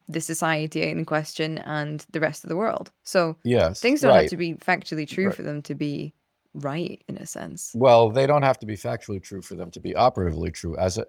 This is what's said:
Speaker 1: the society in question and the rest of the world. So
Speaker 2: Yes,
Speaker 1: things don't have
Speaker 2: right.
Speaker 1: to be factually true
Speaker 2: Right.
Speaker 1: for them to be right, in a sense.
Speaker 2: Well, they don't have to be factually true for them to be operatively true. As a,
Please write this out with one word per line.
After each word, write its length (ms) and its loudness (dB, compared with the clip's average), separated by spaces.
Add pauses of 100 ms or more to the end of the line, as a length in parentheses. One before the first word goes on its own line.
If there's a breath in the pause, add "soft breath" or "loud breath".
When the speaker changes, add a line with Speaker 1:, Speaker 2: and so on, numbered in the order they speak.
Speaker 1:
the 120 -4
society 640 -2
in 220 -2
question 540 -4
and 520 -6
the 80 -4
rest 240 -2
of 60 -12
the 80 -4
world. 340 -4 (120)
So 400 0
Speaker 2:
Yes, 360 2
Speaker 1:
things 220 2
don't 100 6
have 120 8
Speaker 2:
right. 60 0
Speaker 1:
to 80 -6
be 180 -4
factually 520 -4
true 200 -2
Speaker 2:
Right. 80 -2
Speaker 1:
for 80 -12
them 200 -6
to 120 -10
be 380 -6 (400)
right, 540 -8
in 100 -10
a 80 -14
sense. 480 -12
Speaker 2:
Well, 360 8
they 180 2
don't 160 4
have 160 4
to 60 -14
be 100 -6
factually 480 -8
true 180 -12
for 140 -14
them 160 -10
to 80 -14
be 160 -6
operatively 560 2
true. 260 -8
As 200 0
a, 120 -6